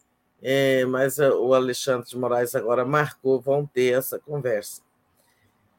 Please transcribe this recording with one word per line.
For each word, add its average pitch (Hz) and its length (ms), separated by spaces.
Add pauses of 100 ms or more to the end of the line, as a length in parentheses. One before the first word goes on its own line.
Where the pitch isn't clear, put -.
(420)
é, 135 420
mas, 131 340
é, 143 120
o 117 240
Alexandre 127 520
de 123 120
Moraes 120 360
agora 120 300
marcou, 135 560
vão 139 240
ter 127 320
essa - 220
conversa. 123 640 (960)